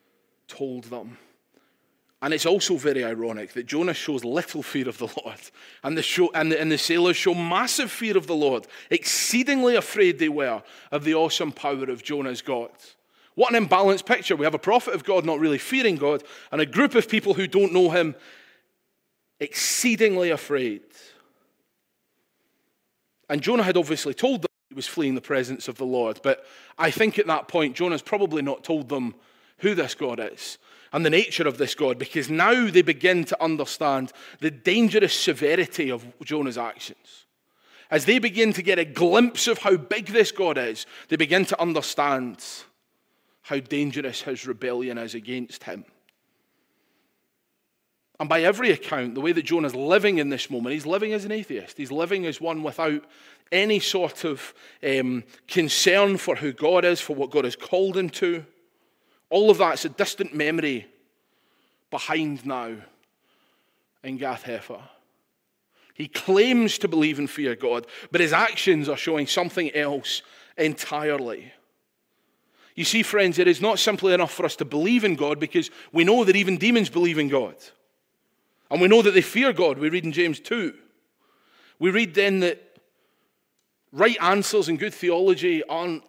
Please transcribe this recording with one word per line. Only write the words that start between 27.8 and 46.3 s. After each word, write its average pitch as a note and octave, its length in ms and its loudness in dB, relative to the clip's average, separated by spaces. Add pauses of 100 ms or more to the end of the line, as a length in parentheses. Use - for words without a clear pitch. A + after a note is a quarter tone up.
probably E3 400 -2
not C#3 200 -6
told D3 260 -4
them B2+ 260 -6 (420)
who G#3 160 0
this D3+ 220 -4
God A#2+ 240 -6
is - 400 -12 (340)
and D#3+ 120 0
the D3+ 40 4
nature E3+ 380 4
of B2 100 -2
this C3+ 160 -2
God, C3 240 0
because C3+ 320 -4
now G#3 400 4
they F3+ 120 6
begin E3 420 2
to - 180 -4
understand D3 720 -2 (280)
the D#3 120 -2
dangerous G3 640 2
severity D3+ 720 0
of A#2+ 160 -6 (160)
Jonah's C#3 360 -4
actions. - 680 -12 (640)
As D#3 140 2
they A3+ 160 4
begin A3 340 2
to F3+ 80 -8
get F3+ 160 2
a E3+ 60 2
glimpse F3 640 2
of A3+ 120 0
how F#3+ 180 2
big F#3+ 300 -6
this G#3 260 2
God E3 240 -2
is, A#2 280 -6 (220)
they D#3+ 80 -2
begin D#3+ 300 2
to F3+ 160 -2
understand C#3+ 840 -2 (1000)
how C#3+ 160 -6
dangerous C#3+ 640 -6
his B2+ 220 -10
rebellion B2 520 -6
is A#2 180 -10
against A#2+ 480 -12
him. F#2 220 -14 (2250)